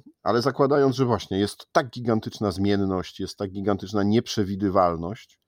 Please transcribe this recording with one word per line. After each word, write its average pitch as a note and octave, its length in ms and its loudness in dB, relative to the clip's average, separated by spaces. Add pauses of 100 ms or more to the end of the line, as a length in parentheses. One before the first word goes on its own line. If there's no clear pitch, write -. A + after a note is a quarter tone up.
(220)
ale A2+ 200 0
zakładając, C#3 540 2
że C3+ 80 2
właśnie G2+ 340 0
jest - 340 -4
tak C#3+ 180 0
gigantyczna A2+ 600 -2
zmienność, F#2+ 680 0
jest F#2+ 180 -8
tak G2 120 -6
gigantyczna G2 520 -2
nieprzewidywalność G2 1500 0